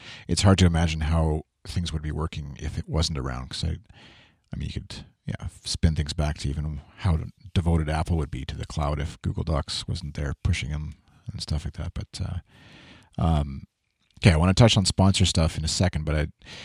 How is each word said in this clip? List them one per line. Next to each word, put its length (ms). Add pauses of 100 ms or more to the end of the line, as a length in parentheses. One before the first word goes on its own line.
(280)
it's 140
hard 160
to 80
imagine 340
how 420 (240)
things 260
would 100
be 100
working 480
if 160
it 120
wasn't 300
around. 320
'Cause 140
I, 140 (760)
I 40
mean, 100
you 80
could, 220 (300)
yeah, 200 (180)
spin 300
things 180
back 260
to 100
even 320 (180)
how 200 (360)
devoted 340
Apple 280
would 140
be 140
to 120
the 100
cloud 340
if 220
Google 220
Docs 420
wasn't 280
there 280
pushing 280
them 240 (360)
and 100
stuff 240
like 100
that. 200
But, 260
uh, 1040
um, 420 (540)
okay, 140
I 40
wanna 180
touch 220
on 80
sponsor 420
stuff 300
in 80
a 40
second, 360
but 120
I 100 (380)